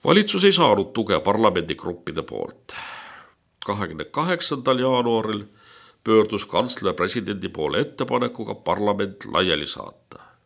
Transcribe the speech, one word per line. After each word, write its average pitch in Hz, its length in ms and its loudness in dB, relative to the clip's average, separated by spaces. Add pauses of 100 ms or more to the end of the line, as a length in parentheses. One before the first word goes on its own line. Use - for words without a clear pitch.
Valitsus 196 400 4
ei 196 80 8
saanud 110 400 4
tuge 101 320 0
parlamendigruppide 90 1040 0
poolt. - 480 -12 (880)
Kahekümne 85 460 -6
kaheksandal 139 720 -2
jaanuaril 113 600 0 (580)
pöördus 107 420 4
kantsler 98 480 0
presidendi 92 560 -4
poole 76 300 -2
ettepanekuga 120 760 -4 (120)
parlament 101 640 -2
laiali 80 340 2
saata. - 540 -12 (260)